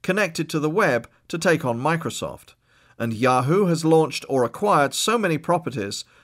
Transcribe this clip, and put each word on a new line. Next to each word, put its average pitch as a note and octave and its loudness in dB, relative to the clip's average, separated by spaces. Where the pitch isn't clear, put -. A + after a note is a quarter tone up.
connected F#3 -2
to D#3+ -4
the D3+ -2
web D#3 0
to F3 -6
take D#3+ 2
on A#2+ -2
Microsoft. C#3 -6
And A#2 -4
Yahoo B2+ 2
has E3 0
launched D#3+ 2
or C3+ 2
acquired D3+ 2
so A3+ 0
many E3+ 0
properties B2 -4